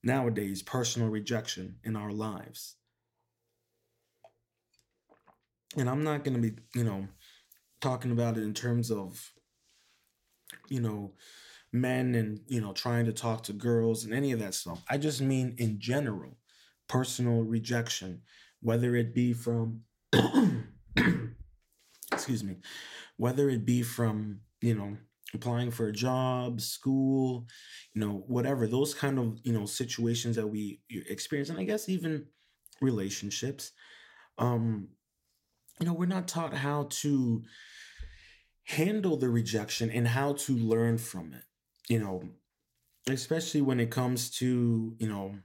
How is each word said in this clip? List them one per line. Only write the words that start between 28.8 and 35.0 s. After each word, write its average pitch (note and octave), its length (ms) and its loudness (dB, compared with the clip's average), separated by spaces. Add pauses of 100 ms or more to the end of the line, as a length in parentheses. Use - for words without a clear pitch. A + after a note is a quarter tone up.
kind C3+ 260 0
of, A2+ 240 -2
you B2 80 0
know, G#2 140 2
situations A#2 720 -2
that G#2+ 100 -2
we G#2 320 -4 (100)
experience, C#3+ 600 -4
and E3 100 -6
I F#3 40 -2
guess G#3+ 260 -2
even D#3+ 360 -2 (560)
relationships. A2 880 -2 (680)
Um, A#2 520 0 (880)